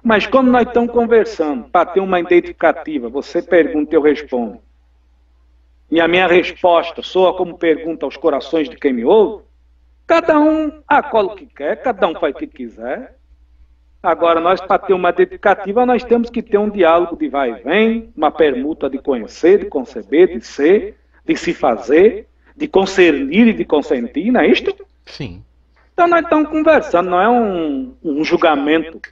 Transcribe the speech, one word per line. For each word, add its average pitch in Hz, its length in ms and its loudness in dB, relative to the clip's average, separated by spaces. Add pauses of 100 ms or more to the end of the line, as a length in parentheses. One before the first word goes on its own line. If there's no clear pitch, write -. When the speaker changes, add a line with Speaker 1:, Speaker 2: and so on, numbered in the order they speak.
Speaker 1:
Mas 220 240 2
como 254 240 4
nós 247 160 2
estamos 240 240 -2
conversando, 214 760 0
para 170 220 2
ter 190 100 0
uma 185 180 -2
identificativa, 165 880 0
você 139 340 -6
pergunta 151 520 0
e - 20 0
eu 151 60 4
respondo, 127 580 -2 (1300)
e 160 120 2
a 165 80 2
minha 185 180 2
resposta 170 760 0
soa 185 360 0
como 180 200 -6
pergunta 160 480 -2
aos 131 120 -10
corações 147 520 -2
de 117 60 -18
quem 139 160 -2
me 117 140 -4
ouve, 160 400 2 (600)
cada 330 340 2
um 311 460 0
acolhe 247 420 0
o 208 80 -8
que 151 100 -20
quer, 156 360 -6
cada 214 240 -2
um 160 100 -4
faz 147 200 -4
o - 20 -16
que 151 100 -10
quiser. 123 680 -12 (880)
Agora, 165 380 0
nós, 180 180 0
para 190 200 -2
ter - 140 -2
uma 180 160 0
identificativa, 190 760 0
nós 247 180 0
temos 233 260 0
que 226 140 -8
ter - 140 -2
um 214 120 0
diálogo 170 460 2
de 151 140 -6
vai 131 220 -2
e 117 120 -14
vem, 226 500 -2
uma 151 180 0
permuta 147 580 -2
de 131 80 -8
conhecer, 139 640 0
de 196 80 -6
conceber, 135 720 0
de 110 80 -12
ser, 202 520 0 (280)
de 151 120 -2
se - 160 -6
fazer, 151 720 2 (300)
de - 100 -6
concernir 180 800 2
e 214 60 2
de 165 100 -4
consentir, 151 680 -2
não 220 100 2
é 151 60 4
isto? - 280 0 (300)
Speaker 2:
Sim. 98 400 -14 (480)
Speaker 1:
Então 349 140 2
nós 339 160 2
estamos 311 240 0
conversando, 302 640 0
não 180 100 0
é 196 80 2
um, 165 720 -2
um 151 220 -4
julgamento 156 760 0 (100)